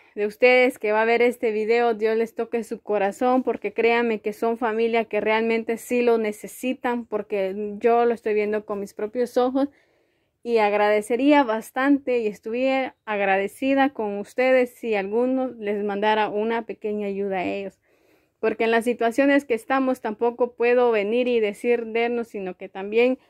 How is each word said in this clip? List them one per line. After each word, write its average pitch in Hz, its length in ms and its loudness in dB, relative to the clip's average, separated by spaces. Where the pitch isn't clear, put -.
de 208 120 -2
ustedes 254 500 4
que 214 140 -2
va 214 100 2
a 226 40 2
ver 233 160 2
este 240 300 0
video, 233 440 0
Dios 220 220 0
les 226 180 -4
toque 233 280 -4
su 208 180 -10
corazón, 208 640 0
porque 220 300 -4
créanme 233 480 0
que 208 120 -6
son 226 240 -2
familia 226 480 0
que 208 160 -4
realmente 226 560 0
sí 247 260 -2
lo 240 140 4
necesitan, 233 880 -6
porque 208 760 -4
yo 233 260 4
lo 233 80 2
estoy 220 200 -4
viendo 208 320 -2
con 208 140 -6
mis 196 140 -10
propios 233 440 -4
ojos. 262 320 0
Y 233 160 0
agradecería 214 840 4
bastante 247 760 0
y 220 80 -2
estuviera 254 680 -2
agradecida 208 840 0
con 208 300 -6
ustedes 254 560 0
si 226 200 -4
alguno 247 520 -2
les 208 240 -4
mandara 208 460 0
una 226 360 -2
pequeña 208 420 -6
ayuda 196 320 -4
a 180 60 -4
ellos. 196 340 -8
Porque 220 260 0
en 226 60 2
las 226 140 2
situaciones 269 600 2
que 233 100 -2
estamos 262 440 -2
tampoco 240 540 -2
puedo 240 380 2
venir 226 360 0
y 240 120 2
decir 226 480 0
"Denos", 233 420 -2
sino 190 260 -10
que 190 140 -16
también 226 480 0